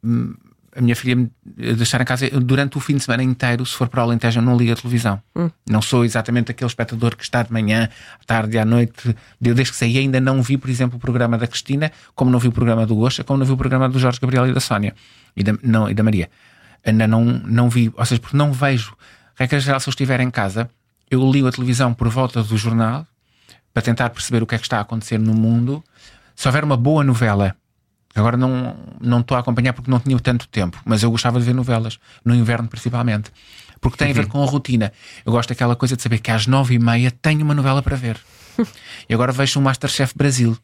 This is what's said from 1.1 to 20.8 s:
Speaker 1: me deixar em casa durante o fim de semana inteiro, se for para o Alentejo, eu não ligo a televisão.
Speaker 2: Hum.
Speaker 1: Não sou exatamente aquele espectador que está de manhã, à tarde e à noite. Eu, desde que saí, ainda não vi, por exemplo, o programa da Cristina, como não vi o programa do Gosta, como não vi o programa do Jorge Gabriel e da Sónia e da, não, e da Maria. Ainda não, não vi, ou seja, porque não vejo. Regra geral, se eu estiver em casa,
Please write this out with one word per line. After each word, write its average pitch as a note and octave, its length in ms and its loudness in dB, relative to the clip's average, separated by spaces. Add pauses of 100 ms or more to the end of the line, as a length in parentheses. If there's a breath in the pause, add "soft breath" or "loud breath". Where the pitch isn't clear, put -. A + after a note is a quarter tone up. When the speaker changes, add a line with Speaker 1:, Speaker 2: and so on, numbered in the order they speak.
Speaker 1:
me B2 160 0 (260)
deixar A#2 420 -2
em B2+ 60 0
casa B2+ 240 -4
durante C3+ 480 -2
o - 20 -4
fim C#3 160 -2
de C3+ 80 -2
semana B2 200 -2
inteiro, B2 420 0
se - 80 -8
for B2 160 -2
para C3 120 -2
o - 20 2
Alentejo, A#2 360 0
eu A#2 40 2
não B2 120 4
ligo A#2+ 160 2
a A2+ 40 2
televisão. A#2 460 -2 (140)
Speaker 2:
Hum. E3+ 140 -2 (180)
Speaker 1:
Não G#2+ 140 2
sou A#2+ 240 2
exatamente A#2 460 -2
aquele B2 180 -4
espectador A#2 460 -4
que - 80 -18
está B2 180 -2
de A#2 100 -4
manhã, A2 380 0 (320 loud breath)
à - 40 -20
tarde A2+ 300 -2
e A2+ 40 2
à A2 60 2
noite. A#2 500 0 (260 loud breath)
Eu, A#2+ 140 2
desde B2+ 160 0
que - 60 -12
saí, A#2+ 200 0
ainda C3+ 240 2
não C3+ 220 2
vi, C3 140 0
por C3+ 120 -6
exemplo, B2 280 -2
o - 20 -12
programa A#2+ 400 0
da A#2 80 -2
Cristina, D3 440 -4 (220 loud breath)
como B2+ 160 2
não B2+ 80 4
vi A#2+ 120 2
o - 20 0
programa A2+ 340 2
do A2 100 0
Gosta, A#2+ 280 0
como C#3 160 -2
não C3 80 0
vi C3 40 0
o C3 60 0
programa C3 320 0
do C3 100 -2
Jorge B2+ 220 0
Gabriel B2+ 260 2
e B2+ 60 0
da C3 60 0
Sónia G#2 340 -2 (420 soft breath)
e G2 80 -2
da, G#2+ 100 0 (100)
não, A2 260 2
e G2+ 60 -2
da G#2+ 80 2
Maria. G#2 260 0 (560 soft breath)
Ainda A2 220 4
não, A2+ 180 4
não A#2+ 440 2
vi, A#2 280 2
ou A#2+ 80 -2
seja, A#2+ 160 0
porque - 160 -4
não D3 160 2
vejo. B2+ 420 -2 (400 soft breath)
Regra C3 240 0
geral, C3+ 200 0
se - 100 -6
eu - 20 -4
estiver C3 300 0
em B2+ 80 0
casa, A2 400 -4 (400)